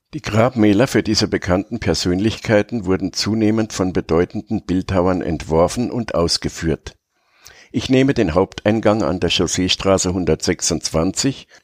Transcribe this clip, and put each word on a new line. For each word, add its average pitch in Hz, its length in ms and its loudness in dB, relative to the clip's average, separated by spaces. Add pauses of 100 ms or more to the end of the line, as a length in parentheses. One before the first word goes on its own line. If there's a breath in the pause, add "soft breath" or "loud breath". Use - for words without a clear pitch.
(140)
Die 151 80 -12
Grabmäler 110 640 4
für 107 160 2
diese 107 240 0
bekannten 95 520 -2
Persönlichkeiten 101 1080 0
wurden 92 280 -2
zunehmend 110 600 0
von 92 200 -2
bedeutenden 90 720 -2
Bildhauern 92 560 0
entworfen 85 720 0
und 113 240 -4
ausgeführt. - 840 -4 (760 loud breath)
Ich - 200 -4
nehme 135 240 4
den 95 180 2
Haupteingang 104 720 2
an 82 160 0
der 87 100 0
Chausseestraße 92 840 0
hundertsechsundzwanzig, 87 1400 -2 (160 soft breath)